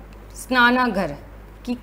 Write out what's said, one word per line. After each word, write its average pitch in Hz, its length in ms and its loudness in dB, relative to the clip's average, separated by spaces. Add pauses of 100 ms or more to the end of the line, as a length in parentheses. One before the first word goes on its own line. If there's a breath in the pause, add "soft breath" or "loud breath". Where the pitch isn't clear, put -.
(360)
स्नानाघर 240 800 2 (500)
की, 247 180 -4